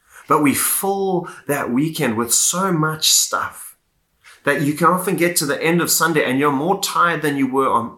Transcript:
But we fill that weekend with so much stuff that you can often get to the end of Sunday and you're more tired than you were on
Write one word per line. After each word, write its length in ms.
But 160
we 100
fill 720
that 240
weekend 440
with 180
so 380
much 400
stuff 640
that 160
you 120
can 140
often 280
get 220
to 80
the 160
end 200
of 80
Sunday 340
and 160
you're 120
more 280
tired 440
than 120
you 120
were 220
on 280